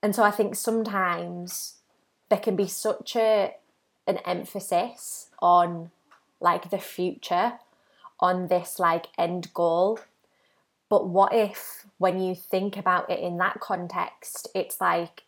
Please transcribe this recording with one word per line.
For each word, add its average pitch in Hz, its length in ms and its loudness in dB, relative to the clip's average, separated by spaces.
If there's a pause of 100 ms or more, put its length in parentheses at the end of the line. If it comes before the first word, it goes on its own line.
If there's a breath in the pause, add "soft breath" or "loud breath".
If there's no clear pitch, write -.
And 208 140 0
so 233 80 4
I 208 80 6
think 202 240 0
sometimes 180 1200 -4 (540)
there 202 100 4
can 220 160 0
be 196 120 2
such - 480 -4
a, 220 400 4 (500)
an 185 140 0
emphasis - 1080 -4 (140)
on, 175 500 4 (480)
like, 175 300 0
the 196 80 -2
future, 185 760 -2 (640 soft breath)
on 180 280 2
this, 175 320 -2
like, 170 280 2 (100)
end 175 360 -2
goal. 175 460 2 (920)
But 202 200 4
what 190 240 6
if, - 520 0 (120)
when 185 240 2
you 185 140 0
think 190 420 -4
about 180 320 2
it 180 100 -2
in 175 180 -4
that 180 220 0
context, - 960 -6
it's - 260 -4
like 170 480 -2